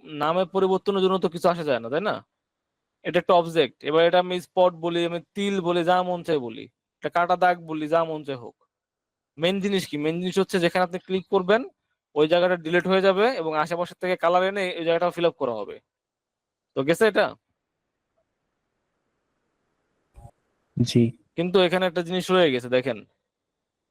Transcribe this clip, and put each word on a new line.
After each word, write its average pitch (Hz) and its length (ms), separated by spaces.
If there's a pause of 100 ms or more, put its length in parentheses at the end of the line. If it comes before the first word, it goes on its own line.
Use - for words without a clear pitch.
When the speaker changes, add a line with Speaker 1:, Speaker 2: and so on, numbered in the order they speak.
(220)
Speaker 1:
নামের 175 320
পরিবর্তনের 190 500
জন্য 190 200
তো 185 100
কিছু 175 180
আসা 170 180
যায় 117 120
না, 113 100
তাই 170 180
না? 120 60 (880)
এটা 170 180
একটা 190 180
অবজেক্ট। 165 360 (120)
এবার 160 200
এটা 175 160
আমি 180 120 (100)
স্পট 180 260 (120)
বলি, 170 160 (100)
আমি 170 100 (160)
তিল 202 180 (120)
বলি, 175 140 (100)
যা 180 60 (120)
মন 175 180
চায় 156 200
বলি, 110 180 (340)
এটা 151 180
কাটা 175 260
দাগ 180 140 (140)
বলি, 156 240
যা 165 60 (100)
মন 156 160
চায় 135 160
হোক। 104 140 (840)
মেইন 175 260
জিনিস 202 260
কি? 151 140
মেইন 160 180
জিনিস 180 200
হচ্ছে 190 220
যেখানে 185 220
আপনি 175 200
ক্লিক 190 280
করবেন 196 280 (520)
ওই 151 180
জায়গাটা 180 320
ডিলিট 170 260
হয়ে 190 160
যাবে 196 200 (140)
এবং 160 120 (100)
আশেপাশে 170 400
থেকে 180 200
কালার 180 260
এনে 196 160 (140)
ওই 165 80
জায়গাটা 170 200 (100)
ফিল 170 140
আপ - 120
করা 123 180
হবে। 85 160 (960)
তো - 40 (100)
গেছে 175 220
এটা? 202 160 (3500)
Speaker 2:
জি। 120 260 (340)
Speaker 1:
কিন্তু 175 200 (100)
এখানে 180 200
একটা 175 220
জিনিস 180 160 (100)
রয়ে 175 200
গেছে, 123 220
দেখেন, 123 220 (920)